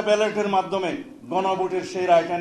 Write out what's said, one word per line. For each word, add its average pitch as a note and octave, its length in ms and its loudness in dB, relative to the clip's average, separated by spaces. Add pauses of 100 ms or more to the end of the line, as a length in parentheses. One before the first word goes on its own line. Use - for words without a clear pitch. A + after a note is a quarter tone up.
ব্যালটের G#3 480 2
মাধ্যমে F#3 360 -2 (400)
গণভোটের F#3 600 -2
সেই F3+ 180 -4
রায়টা E3+ 320 4